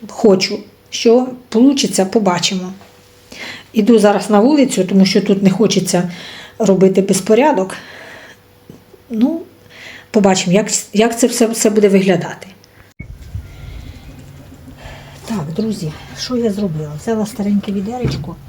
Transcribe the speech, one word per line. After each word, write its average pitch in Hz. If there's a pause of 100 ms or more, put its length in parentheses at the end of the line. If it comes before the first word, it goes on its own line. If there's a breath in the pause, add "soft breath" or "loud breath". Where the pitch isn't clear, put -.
хочу. 196 (320)
Що 247 (220)
получиться, 226
побачимо. 185 (1000 loud breath)
Іду 220
зараз 202
на 208
вулицю, 262
тому 190
що 196
тут 196
не 190
хочеться 180 (480 loud breath)
робити 190
безпорядок. 220 (1400 loud breath)
Ну, 269 (680 loud breath)
побачимо, 190
як, 208 (240)
як 226
це 254
все, 233
все 226
буде 208
виглядати. 185 (2750 loud breath)
Так, 202 (120)
друзі, 202 (260 loud breath)
що -
я 233
зробила? 156 (100)
Взяла 220
стареньке 208
відеречко 196 (120)